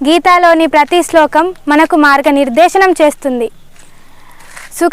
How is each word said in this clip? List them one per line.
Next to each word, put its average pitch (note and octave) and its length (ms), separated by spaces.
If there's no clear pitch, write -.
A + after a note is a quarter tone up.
గీతాలోని E4+ 580
ప్రతి D#4 360
శ్లోకం D#4+ 500
మనకు D#4 280
మార్గనిర్దేశనం D4 960
చేస్తుంది. C4+ 600
సుఖ E4+ 140